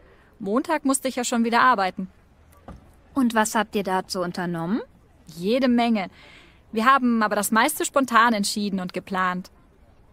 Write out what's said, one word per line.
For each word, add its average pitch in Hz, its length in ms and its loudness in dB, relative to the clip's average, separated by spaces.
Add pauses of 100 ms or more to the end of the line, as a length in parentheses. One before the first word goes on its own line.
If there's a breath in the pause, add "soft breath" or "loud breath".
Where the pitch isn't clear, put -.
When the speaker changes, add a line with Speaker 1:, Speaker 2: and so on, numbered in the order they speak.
(380 soft breath)
Speaker 1:
Montag 262 460 -2
musste 269 240 0
ich - 80 -6
ja 247 80 -4
schon 233 200 0
wieder 233 180 2
arbeiten. 190 480 0 (1040)
Speaker 2:
Und 240 200 0
was 220 200 0
habt 214 200 -2
ihr 202 100 0
dazu 185 360 -4
unternommen? 175 640 -4 (440)
Speaker 1:
Jede 214 420 -2
Menge. 233 420 2 (600 loud breath)
Wir 220 140 -2
haben 247 380 4
aber 208 140 0
das 202 140 -2
meiste 262 340 2
spontan 240 500 2
entschieden 202 460 -4
und 180 120 -10
geplant. 185 580 -4 (640)